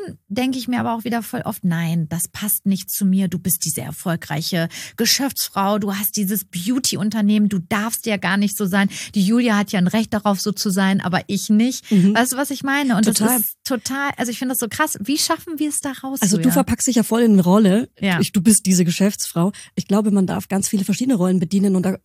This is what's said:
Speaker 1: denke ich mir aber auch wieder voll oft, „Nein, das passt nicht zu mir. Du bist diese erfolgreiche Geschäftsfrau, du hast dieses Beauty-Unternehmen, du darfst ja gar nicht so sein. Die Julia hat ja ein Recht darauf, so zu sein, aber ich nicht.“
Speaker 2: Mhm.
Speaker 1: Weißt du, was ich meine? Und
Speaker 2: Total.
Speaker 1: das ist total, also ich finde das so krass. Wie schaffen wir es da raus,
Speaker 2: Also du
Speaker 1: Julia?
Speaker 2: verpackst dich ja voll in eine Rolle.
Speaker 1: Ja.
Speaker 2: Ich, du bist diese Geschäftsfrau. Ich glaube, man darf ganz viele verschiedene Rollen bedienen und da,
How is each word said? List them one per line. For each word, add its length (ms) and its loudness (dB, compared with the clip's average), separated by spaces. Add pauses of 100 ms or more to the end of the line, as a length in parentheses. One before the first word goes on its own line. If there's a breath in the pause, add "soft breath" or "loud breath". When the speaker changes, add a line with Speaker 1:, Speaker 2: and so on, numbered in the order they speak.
(260)
Speaker 1:
denke 320 -2
ich 80 -8
mir 140 -2
aber 120 -2
auch 120 -6
wieder 180 -2
voll 200 -8
oft, 200 -6
„Nein, 460 0
das 180 -6
passt 400 -6
nicht 240 -2
zu 160 -4
mir. 220 2
Du 100 -4
bist 260 -4
diese 160 -4
erfolgreiche 880 -4 (280 loud breath)
Geschäftsfrau, 840 0
du 160 -2
hast 220 -6
dieses 280 -2
Beauty-Unternehmen, 1040 0
du 120 -2
darfst 460 -4
ja 100 -2
gar 200 0
nicht 200 0
so 100 -2
sein. 220 2 (260 loud breath)
Die 100 2
Julia 320 2
hat 140 0
ja 80 0
ein 80 4
Recht 260 0
darauf, 280 0
so 100 -2
zu 200 -2
sein, 300 2
aber 280 -2
ich 200 -4
nicht.“ 440 2
Speaker 2:
Mhm. 240 6
Speaker 1:
Weißt 160 2
du, 40 -6
was 140 -2
ich 140 -8
meine? 320 0
Und 80 4
Speaker 2:
Total. 240 2
Speaker 1:
das 140 2
ist 200 -6
total, 540 -4
also 160 -4
ich 80 -8
finde 140 -2
das 40 -4
so 100 -4
krass. 320 -4
Wie 160 -2
schaffen 440 -4
wir 80 -2
es 100 -4
da 140 -6
raus, 300 -8
Speaker 2:
Also 160 2
du 40 -2
Speaker 1:
Julia? 120 4
Speaker 2:
verpackst 340 0
dich 80 2
ja 80 4
voll 180 0
in 120 6
eine 80 6
Rolle. 460 4 (120)
Speaker 1:
Ja. 180 0
Speaker 2:
Ich, 140 -2
du 100 0
bist 240 4
diese 180 4
Geschäftsfrau. 680 0 (240 loud breath)
Ich 100 -4
glaube, 240 2
man 160 2
darf 220 -6
ganz 180 -2
viele 180 0
verschiedene 300 0
Rollen 240 2
bedienen 380 2
und 80 0
da, 200 -2